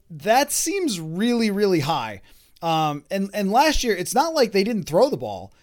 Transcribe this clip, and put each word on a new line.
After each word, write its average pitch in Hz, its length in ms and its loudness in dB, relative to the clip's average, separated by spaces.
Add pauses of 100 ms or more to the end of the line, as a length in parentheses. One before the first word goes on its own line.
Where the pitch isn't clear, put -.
(100)
that 214 400 2
seems 330 500 -2
really, 214 500 0
really 196 300 2
high. 127 400 -4 (420)
Um, 156 480 -2
and, 196 220 -2
and 202 200 -2
last 277 320 2
year, 220 100 2
it's 175 200 -6
not 320 200 2
like 269 160 2
they 196 140 2
didn't 214 240 -4
throw 202 200 4
the 254 80 -4
ball. 101 360 -12 (100)